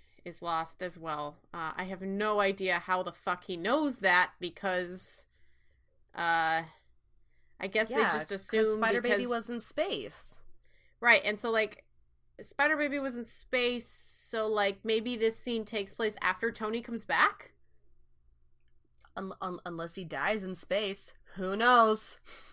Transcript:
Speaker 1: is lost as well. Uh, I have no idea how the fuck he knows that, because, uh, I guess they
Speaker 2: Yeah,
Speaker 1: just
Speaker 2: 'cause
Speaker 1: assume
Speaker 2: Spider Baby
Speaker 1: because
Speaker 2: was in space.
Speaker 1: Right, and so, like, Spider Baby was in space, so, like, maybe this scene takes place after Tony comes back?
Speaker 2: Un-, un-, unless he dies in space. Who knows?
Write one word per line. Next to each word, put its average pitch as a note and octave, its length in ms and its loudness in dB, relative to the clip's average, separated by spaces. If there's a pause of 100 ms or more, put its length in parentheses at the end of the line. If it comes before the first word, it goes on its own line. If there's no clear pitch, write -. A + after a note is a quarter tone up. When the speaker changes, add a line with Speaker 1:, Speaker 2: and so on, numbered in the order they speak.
(240)
Speaker 1:
is E3+ 180 -12
lost E3 400 -4
as F3+ 160 -8
well. D3+ 380 -6 (160)
Uh, E3 240 -6
I F#3 80 -4
have F#3 180 -8
no G#3 380 0
idea F#3+ 400 2
how F#3 220 0
the F3+ 100 -6
fuck - 320 -4
he F3+ 140 -6
knows C4 400 0
that, F3+ 320 6 (100)
because, F3+ 840 -6 (880)
uh, E3 480 2 (960)
I G3 100 -6
guess A3 200 0
they A#3+ 60 -2
Speaker 2:
Yeah, A3+ 120 4
Speaker 1:
just D#3 200 0
Speaker 2:
'cause G3 120 -4
Speaker 1:
assume A3 380 2
Speaker 2:
Spider A3+ 240 2
Baby A3+ 140 2
Speaker 1:
because A#3+ 140 0
Speaker 2:
was A#3 200 -4
in A#3+ 100 -6
space. - 760 -6 (640)
Speaker 1:
Right, A#3 240 8
and G#3 140 0
so, A#3 120 -2
like, A3 340 0 (560)
Spider D4 380 2
Baby C#4+ 200 0
was C4+ 160 -4
in A#3 120 -6
space, B3 600 0
so, - 640 -2
like, G3+ 360 2
maybe A3+ 300 0
this A3+ 240 2
scene A3+ 280 0
takes G3+ 280 -4
place G#3+ 280 -2
after F#3 280 0
Tony A3 300 -4
comes A#3 240 -8
back? - 480 2 (1600)
Speaker 2:
Un-, F#3+ 260 -8
un-, F3+ 240 -6
unless E3 300 -8
he F#3+ 80 -8
dies E3+ 380 -2
in F#3 120 -8
space. G3 580 -4 (220)
Who F#3+ 200 -4
knows? A3+ 640 6 (340)